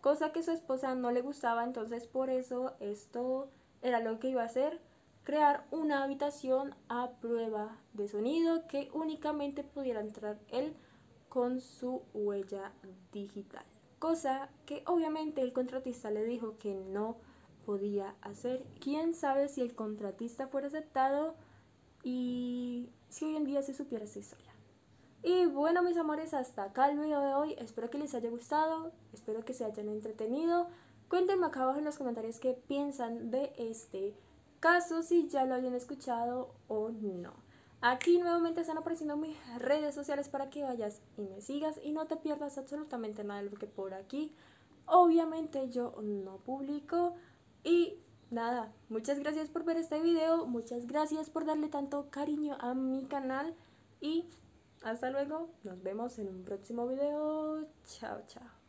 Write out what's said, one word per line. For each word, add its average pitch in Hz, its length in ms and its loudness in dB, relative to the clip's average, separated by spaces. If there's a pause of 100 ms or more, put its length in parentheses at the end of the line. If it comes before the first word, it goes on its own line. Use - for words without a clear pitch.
Cosa 302 300 4
que 330 100 -2
su 330 100 0
esposa 262 440 0
no 247 160 2
le 247 100 2
gustaba, 240 420 0
entonces 240 440 -6
por 262 240 0
eso 254 480 -2
esto 247 720 -4 (340)
era 247 160 4
lo 220 200 -2
que 254 100 0
iba 254 120 2
a 226 40 2
hacer, 285 360 0 (420)
crear 285 460 4
una 302 340 2
habitación 277 720 0 (140)
a 247 220 -2 (100)
prueba 220 560 -2 (160)
de 202 140 -4
sonido 330 600 2
que 285 260 -2
únicamente 302 680 -2
pudiera 254 380 -2
entrar 214 380 -6 (100)
él 302 260 -2 (540)
con 254 320 0
su 254 400 -6 (140)
huella 202 580 -4 (380)
digital. 202 520 -10 (360)
Cosa 277 500 0 (160)
que 285 220 -8
obviamente 311 560 2
el 247 100 0
contratista 254 560 -2
le 214 140 0
dijo 226 340 -2
que 202 160 -4
no 196 440 -4 (500)
podía 202 560 -2
hacer. 247 420 -4 (140)
Quién 311 340 0
sabe 277 360 2
si 269 120 -4
el 240 140 -2
contratista 214 720 -6
fuera 277 180 -2
aceptado 294 680 0 (680)
y 247 880 -4 (200)
si - 160 -6
hoy 311 100 -2
en 302 80 2
día 277 180 0
se 277 140 -4
supiera 233 300 -6
esta 208 120 -12
historia. - 340 -18 (720)
Y 359 220 6
bueno, 320 380 4
mis 349 140 4
amores, 311 360 0
hasta 254 300 -2
acá 254 260 4
el 294 80 2
video 294 240 2
de 277 140 2
hoy. 302 240 0
Espero 233 320 -6
que 285 80 -4
les 285 160 -6
haya 233 160 -2
gustado, 320 600 0 (220)
espero 220 320 -6
que 254 80 -6
se 247 120 -4
hayan 208 220 -4
entretenido. 240 800 0 (400)
Cuéntenme 359 380 4
acá 269 160 -2
abajo 262 160 4
en 302 80 0
los 294 140 -4
comentarios 226 400 -4
qué 254 140 2
piensan 247 760 -4
de 269 300 0
este 208 560 -6 (440)
caso, 339 440 4
si 339 240 4
ya 269 180 2
lo 262 80 0
habían 254 220 0
escuchado 247 800 -4 (120)
o 214 220 -2
no. 196 440 -6 (480)
Aquí 254 380 6
nuevamente 339 420 2
están 320 160 -2
apareciendo 320 400 -4
mis 311 200 -4 (200)
redes 285 380 2
sociales 285 340 -2
para 277 200 -2
que 285 140 -4
vayas 226 380 -4 (160)
y 208 60 -6
me 196 180 -10
sigas 302 420 -4
y 302 80 -4
no 311 140 0
te 311 100 -2
pierdas 294 440 -4
absolutamente 247 640 -6
nada 202 180 -6
de 202 80 -6
lo 208 80 -10
que 208 80 -8
por 190 300 -8
aquí 269 380 -6 (520)
obviamente 320 840 8
yo 240 320 -2
no 196 360 -4
publico. 294 800 0 (480)
Y 339 340 4 (320)
nada, 233 420 0 (180)
muchas 226 300 0
gracias 302 300 -2
por 330 160 -2
ver 330 120 4
este 320 220 0
video, 330 460 6
muchas 240 400 -4
gracias 302 440 0
por 320 160 -2
darle 302 240 2
tanto 285 400 -2
cariño 294 500 0
a 247 160 -2
mi 262 300 0
canal 277 500 -2 (440)
y... 330 260 0 (580)
Hasta 240 280 -2
luego, 302 380 -2 (140)
nos 185 200 -10
vemos 220 340 -4
en 208 100 -6
un 185 160 -8
próximo 214 440 -4
video, 302 800 0 (180)
chao, - 420 -10
chao. - 420 -20